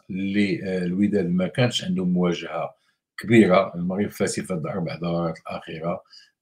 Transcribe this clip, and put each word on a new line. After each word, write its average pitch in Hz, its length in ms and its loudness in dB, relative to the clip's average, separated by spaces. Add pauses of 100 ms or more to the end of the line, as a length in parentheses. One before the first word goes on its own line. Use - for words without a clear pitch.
اللي، 98 540 0
آه، 92 220 -2
الوداد 95 440 0
ما 90 180 2
كانش - 380 0
عنده 92 200 -2
مواجهة 85 720 -2 (440)
كبيرة. 95 560 6
المغرب 92 340 -2
فاسي - 340 -2
في 92 100 -6
هاد 85 60 -2
الأربع 82 360 -4
دورات 85 440 -2
الأخيرة 85 640 -8 (380)